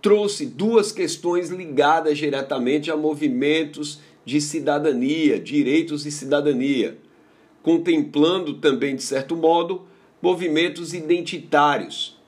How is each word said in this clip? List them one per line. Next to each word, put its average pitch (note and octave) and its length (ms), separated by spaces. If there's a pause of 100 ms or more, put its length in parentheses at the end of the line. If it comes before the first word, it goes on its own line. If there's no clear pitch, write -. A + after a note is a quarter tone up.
Trouxe G3+ 440
duas G#3 440
questões F3 600
ligadas D#3 680
diretamente C#3 720
a D#3 60
movimentos D3+ 1040 (240)
de C#3+ 160
cidadania, D3 1000
direitos D3 680
e D3 60
cidadania, C#3 880 (640)
contemplando E3 920
também, C#3 420
de - 80
certo C3+ 320
modo, E3+ 500 (360)
movimentos E3 720
identitários. D#3 1200 (100)